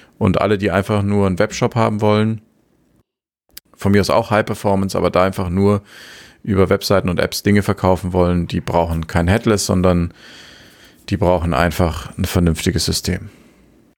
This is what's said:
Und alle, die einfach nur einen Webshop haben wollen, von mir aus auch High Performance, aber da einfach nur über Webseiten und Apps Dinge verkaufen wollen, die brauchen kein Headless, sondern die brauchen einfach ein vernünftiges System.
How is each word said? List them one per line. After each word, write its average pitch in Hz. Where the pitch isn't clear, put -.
Und 95
alle, 101
die 95
einfach 101
nur 101
einen 90
Webshop -
haben 113
wollen, 107
von -
mir 101
aus 87
auch 113
High 107
Performance, 98
aber 90
da 90
einfach 95
nur 98
über 95
Webseiten 95
und 87
Apps -
Dinge 101
verkaufen 92
wollen, 87
die 87
brauchen 82
kein 85
Headless, 107
sondern 90
die 98
brauchen 85
einfach 82
ein 92
vernünftiges 87
System. -